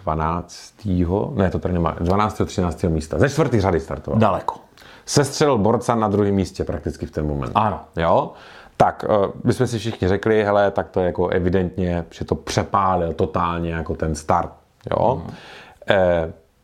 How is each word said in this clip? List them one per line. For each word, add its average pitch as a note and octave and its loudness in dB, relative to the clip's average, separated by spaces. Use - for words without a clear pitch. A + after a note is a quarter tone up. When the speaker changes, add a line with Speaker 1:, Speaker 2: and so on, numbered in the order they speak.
Speaker 1:
dvanáctého, F2 -2
ne, F#2+ 2
to F2 -2
tady F2+ -2
nemá, E2 0
dvanáctého, G2+ 0
třináctého E2+ -2
místa. - -4
Ze C#3+ 4
čtvrtý C#3 0
řady F#2 2
startoval. C#2+ -2
Speaker 2:
Daleko. F#2+ 0
Speaker 1:
Sestřelil C#3+ 2
borca A2+ 2
na A2 2
druhém G2+ 2
místě F#2+ 0
prakticky D#2+ -6
v - -10
ten D#2 -4
moment. C#2+ -4
Speaker 2:
Ano. G#2 0
Speaker 1:
Jo? G#2 2
Tak, - 0
eh, G2 2
my A#2 2
jsme B2 0
si A2 -4
všichni G2+ -2
řekli: G#2+ 2
"Hele, G2+ 4
tak F#2+ -2
to F#2+ -2
je F2+ 2
jako F2 0
evidentně, F2+ 0
že - -10
to - 0
přepálil F#2 0
totálně E2+ -2
jako E2 -4
ten D#2+ -2
start." E2 0
Jo? C3+ 0
Speaker 2:
Hmm. - -12
Speaker 1:
Eh, F2 4